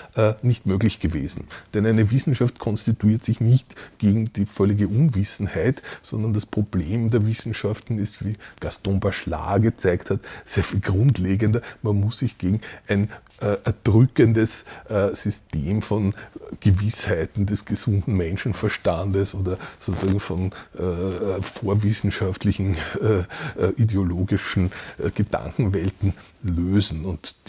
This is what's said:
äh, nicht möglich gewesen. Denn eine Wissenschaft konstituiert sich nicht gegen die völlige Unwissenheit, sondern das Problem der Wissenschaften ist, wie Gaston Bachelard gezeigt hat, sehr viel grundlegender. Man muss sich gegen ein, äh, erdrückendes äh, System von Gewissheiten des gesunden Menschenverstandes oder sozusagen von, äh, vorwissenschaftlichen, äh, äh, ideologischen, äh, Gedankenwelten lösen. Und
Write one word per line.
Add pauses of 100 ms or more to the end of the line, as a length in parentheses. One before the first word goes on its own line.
(160)
äh,
nicht
möglich
gewesen. (280)
Denn
eine
Wissenschaft
konstituiert
sich
nicht (240)
gegen
die
völlige
Unwissenheit, (200)
sondern
das
Problem
der
Wissenschaften
ist,
wie (240)
Gaston
Bachelard
gezeigt
hat, (240)
sehr
viel
grundlegender. (200)
Man
muss
sich
gegen (300)
ein, (300)
äh,
erdrückendes (240)
äh,
System
von (460)
Gewissheiten
des
gesunden
Menschenverstandes
oder (220)
sozusagen
von, (260)
äh,
vorwissenschaftlichen, (260)
äh, (440)
äh,
ideologischen, (260)
äh,
Gedankenwelten (300)
lösen.
Und (140)